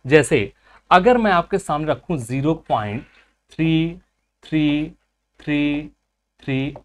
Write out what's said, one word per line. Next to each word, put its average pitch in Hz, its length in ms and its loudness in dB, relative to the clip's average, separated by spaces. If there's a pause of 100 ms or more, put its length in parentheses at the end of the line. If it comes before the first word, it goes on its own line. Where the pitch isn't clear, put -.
जैसे 131 480 2 (380)
अगर 190 260 6
मैं 220 140 0
आपके 175 260 0
सामने 156 340 -4
रखूं 147 260 -4
ज़ीरो 131 360 -2
पॉइंट 107 500 -4 (480)
थ्री 160 460 0 (460)
थ्री 151 480 -2 (480)
थ्री 147 500 -4 (540)
थ्री 135 420 -4